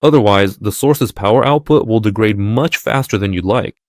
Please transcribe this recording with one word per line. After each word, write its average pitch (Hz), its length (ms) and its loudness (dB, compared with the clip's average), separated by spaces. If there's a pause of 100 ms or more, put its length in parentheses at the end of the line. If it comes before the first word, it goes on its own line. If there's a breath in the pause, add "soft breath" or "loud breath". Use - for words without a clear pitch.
Otherwise, 104 560 4
the 104 140 -6
source's 135 400 -2
power 107 340 0
output 147 420 0
will 113 120 0
degrade 107 380 0
much 113 400 -2
faster 131 400 -4
than 98 160 -2
you'd 90 120 -4
like. 107 440 -4